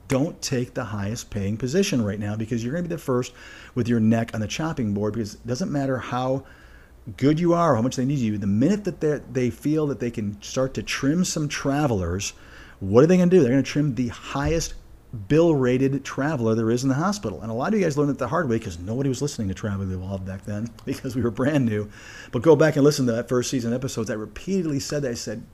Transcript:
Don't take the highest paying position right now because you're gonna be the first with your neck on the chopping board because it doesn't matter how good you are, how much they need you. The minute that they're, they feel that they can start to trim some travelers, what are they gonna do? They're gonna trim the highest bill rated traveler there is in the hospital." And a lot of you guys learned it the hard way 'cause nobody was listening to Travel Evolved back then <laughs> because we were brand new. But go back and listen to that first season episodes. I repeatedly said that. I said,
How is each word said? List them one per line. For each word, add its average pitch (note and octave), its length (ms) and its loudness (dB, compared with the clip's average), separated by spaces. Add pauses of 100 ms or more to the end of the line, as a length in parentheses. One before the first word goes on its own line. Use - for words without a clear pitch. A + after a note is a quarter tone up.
Don't C3+ 340 0
take - 340 -4
the B2+ 100 -4
highest G2+ 460 -6
paying G2+ 260 -2
position C3+ 480 0
right G2+ 140 -2
now G#2 180 -4
because A2 260 -4
you're A#2+ 100 -4
gonna F3 120 -4
be E3+ 100 -6
the D#3+ 40 -6
first B2+ 340 -2 (420)
with A#2 140 0
your A#2+ 100 4
neck A2+ 360 4
on A2 60 -4
the G#2+ 60 -4
chopping C#3+ 480 -4
board G#2 200 0
because A2 200 -6
it - 120 -16
doesn't B2+ 260 -4
matter C3+ 260 0
how C3 460 -2 (720)
good D3+ 240 4
you E3+ 140 4
are, E3+ 200 4
how A2 80 2
much B2 140 0
they B2+ 80 0
need C#3 160 0
you. G#2+ 180 0
The G2+ 80 -4
minute C#3+ 380 2
that E3 160 -6
they're, D3 220 0 (100)
they B2 180 0
feel D3+ 380 0
that B2 100 -4
they A#2+ 140 -4
can G#2 300 -6
start C3 320 -2
to G#2+ 80 -4
trim D#3 420 0
some D#3 240 -4
travelers, A2+ 840 -2 (440)
what G2+ 240 6
are D#3+ 60 8
they F#3 80 6
gonna F3+ 140 6
do? F#3 100 8
They're A#2+ 100 4
gonna C3 140 4
trim D3 320 0
the A#2+ 120 -2
highest D3 640 -4 (540)
bill D#3+ 260 6
rated C3+ 500 2
traveler C3+ 500 0
there A2+ 160 2
is A#2+ 120 2
in C3+ 80 2
the B2+ 40 2
hospital." D#3 460 -2
And A2 100 -8
a A2+ 40 -6
lot C#3+ 180 -2
of A3 60 2
you F#3 80 4
guys C#3+ 100 0
learned C#3+ 140 2
it B2+ 80 -2
the B2 100 -4
hard D#3 220 0
way A2+ 80 2
'cause F#2 200 -8
nobody A2+ 300 -2
was B2+ 140 -2
listening B2 260 -4
to F#2 60 -2
Travel G2 360 -4
Evolved F#2 360 -6
back F#2+ 180 -10
then G#2+ 320 -6
<laughs> - 80 -18
because C3 320 -6
we B2 60 0
were A#2 80 2
brand C3 340 2
new. G#2 240 0 (440)
But B2 100 -2
go D#3 120 8
back D#3 220 4
and C#3 80 4
listen C#3+ 220 4
to A#2 60 0
that A#2+ 160 -4
first B2 200 0
season A#2 240 -2
episodes. A#2+ 380 -4
I A#2 40 -4
repeatedly D3 640 -4
said D3 240 -4
that. B2+ 100 -2
I - 20 -4
said, A#2+ 280 -8 (120)